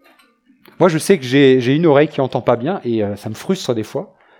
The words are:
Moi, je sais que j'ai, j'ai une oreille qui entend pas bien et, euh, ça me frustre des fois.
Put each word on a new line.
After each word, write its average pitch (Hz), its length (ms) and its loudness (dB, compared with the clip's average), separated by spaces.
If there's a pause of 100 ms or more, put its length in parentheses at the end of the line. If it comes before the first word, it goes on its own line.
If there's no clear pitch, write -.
(800)
Moi, 170 100 4
je 160 80 0
sais 160 220 0
que 131 60 -12
j'ai, 131 360 4
j'ai 127 140 0
une 170 120 0
oreille 147 200 4
qui 156 140 -8
entend 131 200 -4
pas 123 140 0
bien 147 300 -6
et, 117 180 -4
euh, 101 140 -6
ça - 120 -14
me 110 60 -12
frustre 185 400 -6
des 110 80 -6
fois. 156 320 -12 (260)